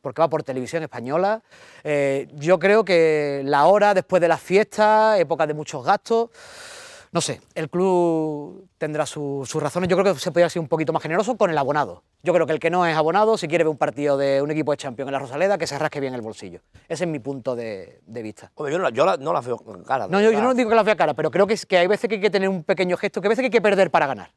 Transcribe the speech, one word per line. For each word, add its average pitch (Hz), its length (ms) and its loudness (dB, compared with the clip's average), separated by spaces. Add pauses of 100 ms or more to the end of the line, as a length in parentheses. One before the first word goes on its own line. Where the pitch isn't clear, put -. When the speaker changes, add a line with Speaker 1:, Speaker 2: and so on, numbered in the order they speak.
Speaker 1:
porque 139 200 -4
va 165 80 4
por 151 140 -2
televisión 131 400 -6
española. 160 580 -2 (420)
Eh, 143 500 -2
yo 156 260 2
creo 202 260 4
que 151 600 2
la 143 220 4
hora, 208 260 6
después 180 280 2
de 170 60 4
las 160 140 2
fiestas, 214 800 4
época 156 280 0
de 147 60 -4
muchos 147 320 -8
gastos, 226 440 0 (800)
no 170 100 -2
sé, - 200 -6 (140)
el 160 140 -6
club 175 960 -2 (100)
tendrá 151 280 -4
su, 139 440 -8
sus 156 140 -4
razones. 180 260 -4
Yo 180 80 2
creo 190 160 2
que 135 60 -6
se 180 120 -6
podría 175 180 4
ser 170 120 -6
un 151 60 -8
poquito 160 240 -2
más 160 100 -2
generoso 196 360 -2
con 196 120 2
el 156 80 0
abonado. 135 460 -2 (180)
Yo 170 120 0
creo 165 120 4
que 143 80 -4
el 151 60 -2
que 165 100 0
no 180 160 2
es 160 100 0
abonado, 196 420 2
si 170 100 -6
quiere 165 160 2
ver 156 80 2
un 147 60 -8
partido 143 400 0
de 139 240 2
un 147 100 -2
equipo 151 200 -2
de 139 60 -2
Champions 131 300 -8
en 139 60 -6
la 135 60 -4
Rosaleda, 151 380 -2
que 156 100 -4
se 143 120 -8
rasque 151 220 -4
bien 131 120 -6
el 123 80 -8
bolsillo. 104 380 -14 (300)
Ese 165 160 -4
es 165 40 -4
mi 151 100 -6
punto 131 360 -6
de, 110 500 -12
de 113 160 -12
vista. 107 340 -14
Speaker 2:
Hombre, 143 180 -6
yo 175 40 -2
no 196 60 -2
la, 143 60 0
yo 123 160 2
la, 185 120 2
no 143 140 -6
la 151 80 0
veo 120 180 -6 (280)
cara, 123 240 -2
Speaker 1:
No, 190 100 0
yo, 208 60 2
yo 226 60 6
Speaker 2:
¿verdad? 214 120 0
Speaker 1:
no 247 100 2
digo 240 160 0
que 226 60 2
la 220 80 4
vea 208 140 2
cara, 151 160 0
pero 151 180 -2
creo 190 160 2
que 220 60 -2
es, - 120 -6
que 185 120 2
hay 175 100 4
veces 208 220 0
que 220 60 -2
hay 190 60 -6
que 208 80 2
tener 190 200 0
un 180 140 -4
pequeño 180 340 -2
gesto, 202 240 -6
que 185 60 -2
hay - 20 2
veces 226 140 0
que - 40 0
hay 202 40 -2
que 220 100 2
perder 190 280 4
para 156 180 2
ganar. 104 300 -8